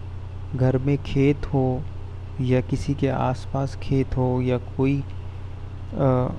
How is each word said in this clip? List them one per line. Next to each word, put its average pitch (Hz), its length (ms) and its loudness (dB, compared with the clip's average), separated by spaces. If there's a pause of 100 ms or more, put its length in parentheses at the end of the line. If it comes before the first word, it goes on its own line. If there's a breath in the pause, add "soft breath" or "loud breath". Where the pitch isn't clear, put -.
(560)
घर 127 220 4
में 139 200 2
खेत 139 480 2
हो 131 360 0 (580)
या 127 200 4
किसी 139 340 0
के 139 140 2
आसपास 131 680 0
खेत 135 400 0
हो 127 260 2
या 123 160 2
कोई, 135 420 0
अ, - 1400 -2